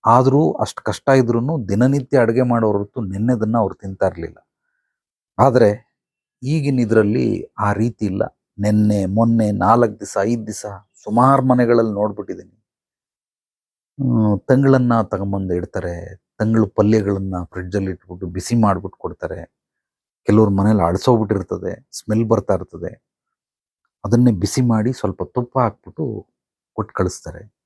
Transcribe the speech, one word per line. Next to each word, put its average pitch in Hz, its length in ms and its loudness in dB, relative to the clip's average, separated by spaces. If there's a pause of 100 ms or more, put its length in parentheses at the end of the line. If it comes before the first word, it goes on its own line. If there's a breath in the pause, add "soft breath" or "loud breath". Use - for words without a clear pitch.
ಆದ್ರೂ 131 460 4
ಅಷ್ಟು - 320 -6
ಕಷ್ಟ - 260 -4
ಇದ್ರೂನು 120 600 0
ದಿನನಿತ್ಯ 131 500 2
ಅಡುಗೆ 117 220 2
ಮಾಡೋರ 117 360 0
ಹೊರತು 101 240 -6
ನೆನ್ನೆದನ್ನ 107 560 -2
ಅವ್ರು 98 180 -2
ತಿಂತಾ 95 320 -6
ಇರ್ಲಿಲ್ಲ. 82 300 -8 (1000)
ಆದ್ರೆ 120 300 6 (760)
ಈಗಿನ 139 360 -2
ಇದ್ರಲ್ಲಿ 110 800 0
ಆ 104 140 0
ರೀತಿ 110 320 -2
ಇಲ್ಲ. 98 180 -2 (360)
ನೆನ್ನೆ 104 460 2
ಮೊನ್ನೆ 110 460 2
ನಾಲ್ಕು 104 480 2
ದಿವಸ 101 220 -8
ಐದು 110 260 -2
ದಿವಸ 107 180 -12 (380)
ಸುಮಾರು 127 420 2
ಮನೆಗಳಲ್ಲಿ 117 480 2
ನೋಡ್ಬಿಟ್ಟಿದ್ದೀನಿ. 101 680 -8 (1400)
ಹ್ಮ್, 110 460 0
ತಂಗಳನ್ನ 127 540 4
ತಗೊಂಬಂದು 98 520 -4
ಇಡ್ತಾರೆ, 87 600 -8
ತಂಗಳು 110 520 0
ಪಲ್ಯಗಳನ್ನ 98 760 0
ಫ್ರಿಡ್ಜಲ್ಲಿ 92 480 -6
ಇಟ್ಬಿಟ್ಟು 90 360 -12
ಬಿಸಿ 92 280 -6
ಮಾಡ್ಬಿಟ್ಟು 98 440 0
ಕೊಡ್ತಾರೆ. 85 420 -10 (840)
ಕೆಲವ್ರ 107 240 4
ಮನೇಲಿ 98 340 2
ಅಳ್ಸೋಗ್ಬಿಟ್ಟಿರ್ತದೆ, 92 1080 -2
ಸ್ಮೆಲ್ 110 340 -4
ಬರ್ತಾ 104 280 0
ಇರ್ತದೆ, - 500 -8 (1000)
ಅದನ್ನೇ 117 260 4
ಬಿಸಿ 98 300 -2
ಮಾಡಿ 117 320 0
ಸ್ವಲ್ಪ 95 300 -6
ತುಪ್ಪ 123 360 -4
ಹಾಕ್ಬಿಟ್ಟು 117 680 -6 (460)
ಕೊಟ್ಟು - 200 -6
ಕಳಿಸ್ತಾರೆ. 90 640 -6 (100)